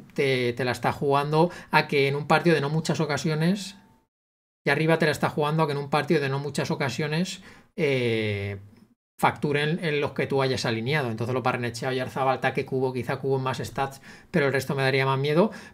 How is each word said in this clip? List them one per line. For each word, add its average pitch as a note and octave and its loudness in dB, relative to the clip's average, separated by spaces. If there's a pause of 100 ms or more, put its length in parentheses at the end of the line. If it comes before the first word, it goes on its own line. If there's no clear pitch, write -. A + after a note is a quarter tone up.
(140)
te, B2+ 2
te C3 -4
la B2 0
está B2+ 0
jugando D3 2 (200)
a D#3 4
que C#3 2
en C#3 0
un D3+ -6
partido D#3+ 6
de C#3+ 2
no C#3+ 0
muchas D#3 0
ocasiones, D#3 0 (880)
y D3 2
arriba D#3 4
te E3+ 2
la D3+ 4
está C#3+ 0
jugando D#3 0
a - -2
que D3 -2
en C#3 -2
un C#3+ -6
partido D3 2
de C3+ -2
no C#3 -2
muchas C#3+ -4
ocasiones... D3+ -2 (340)
Eh, A2 0 (600)
facturen D3+ 0
en D3 0
los C#3+ -2
que C#3 -2
tú C#3 0
hayas C3 0
alineado. B2 -2
Entonces A2+ -4
lo A#2+ -2
Barrenechea, B2 -2
Oyarzabal, B2+ -2
Taque, C3 -2
Cubo, C3 -2
quizá B2+ -4
Cubo C3+ -2
más C3 -4
stats, C3+ -6 (300)
pero D3 2
el C3 2
resto C#3 0
me C#3 -2
daría C3+ 2
más C3+ 0
miedo. D3+ 2 (240)